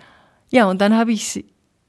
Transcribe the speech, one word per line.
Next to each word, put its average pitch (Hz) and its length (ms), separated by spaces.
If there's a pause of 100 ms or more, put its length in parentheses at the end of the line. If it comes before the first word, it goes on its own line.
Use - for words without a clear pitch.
(500)
Ja, 240 180
und 190 120
dann 208 160
habe 226 160
ich's - 260 (500)